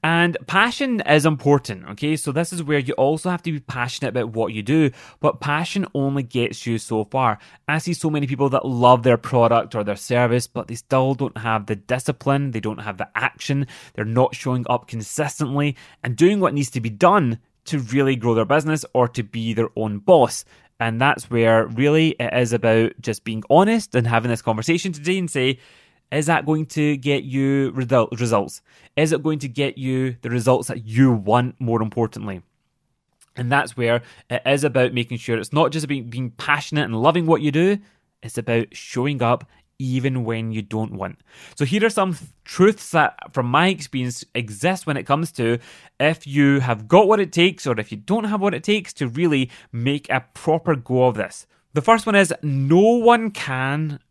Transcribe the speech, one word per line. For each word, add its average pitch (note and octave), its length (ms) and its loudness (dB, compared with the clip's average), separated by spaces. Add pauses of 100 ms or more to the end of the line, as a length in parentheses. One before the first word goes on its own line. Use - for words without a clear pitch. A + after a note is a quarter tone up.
And E3+ 340 2 (100)
passion A#3 540 0
is D3+ 240 4
important, C#3 640 0
okay? D3 260 -4
So D3 160 -6
this E3 220 -4
is E3+ 100 -8
where D3 160 -2
you B2+ 140 -6
also D#3 360 0
have F3 140 -4
to E3+ 80 -6
be D3 80 -4
passionate - 500 -4
about A#2 200 -4
what A2+ 240 -4
you A2 80 -6
do, C#3+ 300 2 (280)
but - 220 -2
passion D#3+ 520 -4
only C#3 300 -2
gets A#2+ 420 -4
you A#2 120 -2
so A2 260 -4
far. B2 360 -2 (280)
I D#3 120 0
see F3 140 -4
so D#3+ 160 -2
many D3 180 -2
people C3+ 220 0
that B2+ 160 0
love B2 380 4
their A#2+ 140 4
product A#2 580 2
or G#2+ 80 -2
their G2+ 120 -4
service, A#2+ 520 0
but - 200 -10
they A#2 80 -10
still C3 380 0
don't C3 260 -6
have A2 260 -2
the G#2+ 100 -2
discipline, C3+ 760 -2
they A2+ 80 -4
don't G#2+ 220 -6
have G2 160 -10
the G#2 180 -8
action, C3+ 520 -2 (260)
they're A2 120 -4
not A#2+ 300 2
showing B2+ 340 -4
up A#2+ 180 -2
consistently C#3 880 -4 (280)
and B2 120 -4
doing G3 240 4
what F3 140 2
needs C#3+ 180 -2
to B2 100 -6
be A2+ 80 -4
done C3 500 2 (300)
to D#3 100 -2
really C3+ 360 0
grow A#2 200 0
their A2+ 100 2
business D3 480 0
or B2 140 4
to A#2+ 160 -6
be A2+ 300 -6
their A2 220 0
own G#2+ 240 -4
boss. C3+ 460 4 (340)
And A2+ 220 -2
that's - 280 0
where A2+ 380 4
really D3 420 2 (100)
it A#2+ 140 -4
is A#2+ 200 0
about A2+ 480 2
just A2+ 220 -6
being A2 260 -8
honest G#3 460 4
and A#2+ 120 2
having A#2 220 0
this A#2 120 -2
conversation E3 520 -2
today D#3 240 -2
and F3+ 120 -4
say, C3 300 -2 (520)
"Is C#3+ 160 -2
that D#3+ 180 2
going D#3 220 0
to D3 300 0
get C#3 260 -2
you C3+ 480 0
result-, B2 480 0
results? A2 420 -2 (340)
Is D3+ 160 2
it D3+ 120 -2
going D#3 160 -2
to C#3 100 -8
get C#3 280 -4
you C3 440 -4
the A#2 80 -8
results B2 400 2
that A#2 160 -8
you B2 260 4
want, A#2 480 0
more A2+ 220 0
importantly?" G#2+ 600 -6 (920)
And B2 160 -4
that's C#3 260 0
where A#2+ 240 2 (280)
it B2 160 -2
is C#3 180 2
about B2+ 300 2
making A#2+ 240 -4
sure A2+ 200 -4
it's G#2+ 160 -6
not C#3 180 2
just D3+ 140 -4
about C3+ 240 -6
being A#2+ 220 -6
passionate D3 540 -2
and A2+ 160 -4
loving D#3+ 240 2
what D#3+ 160 2
you D3+ 100 0
do, F3+ 260 2 (440)
it's - 160 -12
about A#2 360 -2
showing C3+ 480 -4
up A#2+ 280 0 (320)
even C3 440 -2
when A2+ 260 -4
you A2 100 -4
don't A2 300 -6
want. F#2+ 260 -10 (380)
So - 80 -2
here G3 220 0
are A3+ 40 4
some F#3+ 240 0
th-, - 160 -12 (140)
truths - 480 0
that, D#3 240 2 (160)
from B2 140 -2
my D3 240 4
experience, C3 560 -6 (100)
exist A#2 500 -4
when C#3+ 120 -2
it G2 80 -6
comes D#3 280 0
to A#2 240 0 (440)
if D#3 260 0
you C#3 320 4
have A2+ 300 -2
got F#3+ 180 8
what G#3 140 4
it F#3+ 100 -2
takes E3+ 340 0
or A#2 140 0
if G#2+ 100 -6
you A2 80 -10
don't G#3 280 -2
have G#3 160 -2
what G3 120 0
it D3+ 100 -8
takes G#3 320 -2
to C#3 120 -4
really C3+ 420 0 (220)
make C3+ 380 -4
a B2+ 240 -2
proper D#3+ 420 0
go B2+ 300 0
of A#2+ 100 2
this. G2 320 -8 (280)
The D3 60 0
first A3+ 240 4
one G#3+ 100 2
is F#3 180 4 (100)
no C#3+ 380 4 (320)
one A3+ 180 0
can C#3+ 680 -4 (100)